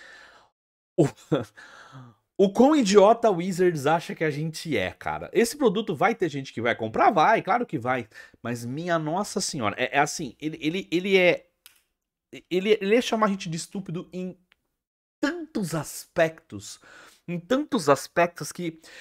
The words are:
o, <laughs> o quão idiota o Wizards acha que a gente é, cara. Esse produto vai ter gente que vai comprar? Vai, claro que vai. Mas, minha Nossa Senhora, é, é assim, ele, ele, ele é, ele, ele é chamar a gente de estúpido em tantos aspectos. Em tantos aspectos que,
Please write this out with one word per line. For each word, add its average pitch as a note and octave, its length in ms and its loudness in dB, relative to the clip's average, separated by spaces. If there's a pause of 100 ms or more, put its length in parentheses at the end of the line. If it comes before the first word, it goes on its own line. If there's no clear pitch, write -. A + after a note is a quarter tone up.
(960)
o, D3+ 80 4
<laughs> - 1300 -10
o G3 160 4
quão B3 240 6
idiota G#3+ 540 6
o G3 60 2
Wizards E3+ 500 0
acha D#3+ 300 0
que D#3+ 80 -6
a D#3 80 0
gente D#3 440 -6
é, F#2 140 -2
cara. D#2 420 -8
Esse A#3 240 2
produto G#3+ 400 0
vai F#3 200 0
ter F3+ 120 -2
gente C#3 240 -8
que - 80 -10
vai A2+ 160 0
comprar? A2+ 360 2
Vai, F#3+ 320 4
claro A#3+ 240 -2
que D#3+ 100 -6
vai. B2 320 -4 (320)
Mas, A#2 240 -6
minha E3 320 -2
Nossa E3 420 -4
Senhora, A#2 380 -2
é, B2+ 200 -2
é - 20 6
assim, D3 420 -4
ele, D#3 180 -6
ele, F3 300 -4
ele F#3 260 2
é, F3+ 300 4 (1040)
ele, F#3+ 320 2
ele G3 140 2
é B3 60 4
chamar A3 260 0
a - 20 0
gente G3 180 -6
de E3 100 -6
estúpido F#3 540 -10
em F#3 240 -10 (880)
tantos C#4+ 520 -6
aspectos. - 1040 -6 (440)
Em E3+ 140 -8
tantos B3+ 480 -2
aspectos D#3+ 640 0
que, E3 300 -8 (200)